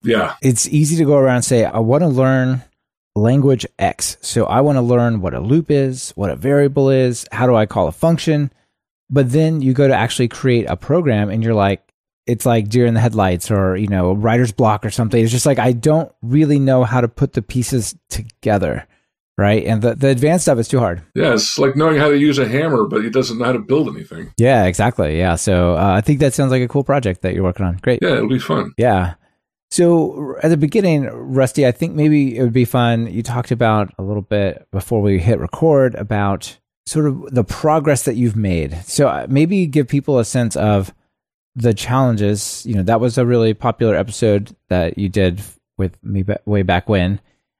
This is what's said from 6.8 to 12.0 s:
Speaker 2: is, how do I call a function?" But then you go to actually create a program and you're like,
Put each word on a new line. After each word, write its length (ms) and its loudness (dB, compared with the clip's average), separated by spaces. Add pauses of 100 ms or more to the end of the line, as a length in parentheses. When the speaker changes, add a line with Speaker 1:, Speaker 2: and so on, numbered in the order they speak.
Speaker 2:
is, 420 0
how 140 -2
do 80 4
I 100 4
call 240 0
a 40 -4
function?" 600 0 (560)
But 240 0
then 300 2
you 100 2
go 160 2
to 60 2
actually 340 -2
create 380 0
a 100 -4
program 540 0
and 120 -4
you're 120 0
like, 280 0 (440)